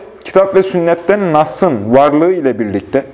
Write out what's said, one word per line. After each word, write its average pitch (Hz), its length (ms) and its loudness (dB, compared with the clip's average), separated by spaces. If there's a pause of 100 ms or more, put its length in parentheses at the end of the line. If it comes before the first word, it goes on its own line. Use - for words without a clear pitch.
(240)
kitap 196 300 0
ve 190 80 4
sünnetten 175 720 -2
Nas'ın 151 600 0
varlığı 147 380 4
ile 135 260 -2
birlikte, 104 560 -4